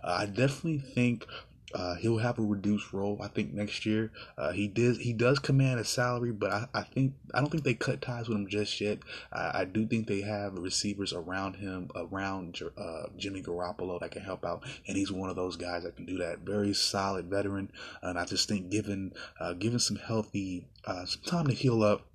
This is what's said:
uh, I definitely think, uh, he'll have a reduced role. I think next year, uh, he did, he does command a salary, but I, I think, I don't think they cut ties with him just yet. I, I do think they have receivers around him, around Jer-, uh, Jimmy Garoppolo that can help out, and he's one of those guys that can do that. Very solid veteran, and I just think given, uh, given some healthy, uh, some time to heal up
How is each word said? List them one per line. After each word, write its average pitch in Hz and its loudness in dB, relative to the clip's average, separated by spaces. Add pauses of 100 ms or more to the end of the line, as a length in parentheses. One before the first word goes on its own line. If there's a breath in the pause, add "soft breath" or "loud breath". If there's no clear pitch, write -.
uh, 90 2
I 104 2
definitely 139 2
think, 123 2 (480 loud breath)
uh, 90 0
he'll 110 2
have 117 2
a 113 2
reduced 101 2
role. 104 0
I 101 -6
think 104 -2
next 104 -2
year, 110 2 (240 loud breath)
uh, 76 -2
he 104 0
did, 117 4
he 117 0
does 120 6
command 135 4
a 104 0
salary, 120 0
but 101 0
I, 107 0
I 104 0
think, 135 2 (180)
I - 4
don't 147 4
think 156 0
they 139 4
cut - 0
ties 120 -4
with 113 2
him 101 0
just 104 0
yet. 104 0 (340 loud breath)
I, - 0
I 95 2
do 107 2
think 110 2
they 98 0
have 101 -2
receivers 98 -2
around 92 -4
him, 92 -6
around 92 -4
Jer-, 85 -6
uh, 82 -6 (100)
Jimmy 95 -6
Garoppolo 87 -4
that 85 -6
can - -10
help 92 -6
out, 85 -2 (220 loud breath)
and 98 0
he's 98 0
one 95 -2
of 90 -2
those 90 -2
guys 87 -4
that 85 -8
can 85 -12
do 90 -4
that. 87 -2
Very 101 2
solid 98 2
veteran, 98 0 (300 loud breath)
and 87 -2
I 90 0
just - 0
think 92 0
given, 101 0 (260 loud breath)
uh, 87 -2
given 113 2
some 104 2
healthy, 98 -2 (160)
uh, 90 -4
some - -6
time 170 2
to 127 4
heal 113 4
up 104 4